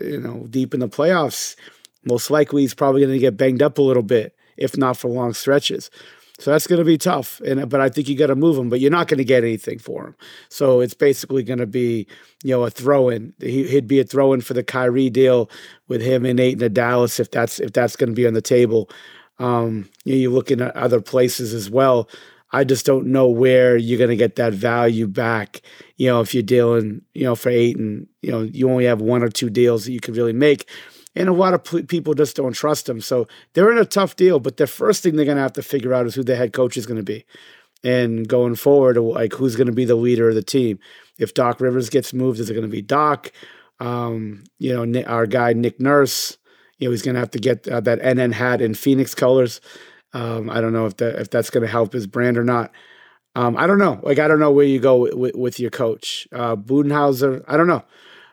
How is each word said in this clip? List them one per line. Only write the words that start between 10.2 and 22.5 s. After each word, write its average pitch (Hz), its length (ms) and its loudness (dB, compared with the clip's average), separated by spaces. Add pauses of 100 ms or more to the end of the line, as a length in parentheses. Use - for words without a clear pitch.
So 127 300 2
it's 123 140 0
basically 135 500 0
gonna 123 220 -4
be, 117 420 -4 (360)
you 131 120 0
know, 123 80 2
a 117 60 -2
throw-in. 123 720 0
He, 127 260 -4
he'd 127 200 0
be 135 120 2
a 127 60 2
throw-in 135 360 2
for 123 120 -8
the 120 100 -4
Kyrie 127 460 0
deal 123 400 2 (400)
with 123 120 -4
him 127 220 0
and 127 160 0
Ayton 127 200 2
to 120 100 0
Dallas 120 500 0
if 117 120 -4
that's, 117 280 -2
if 95 140 -6
that's 120 240 0
gonna 120 160 0
be 120 140 2
on 113 80 0
the 110 60 -2
table. 117 480 2 (500)
Um, 117 500 -2 (160)
you 135 80 -2
know, 135 60 2
you're 127 120 2
looking 127 300 0
at 123 160 -6
other 120 240 0
places 123 520 -2
as 104 160 -8
well. 127 380 2 (460)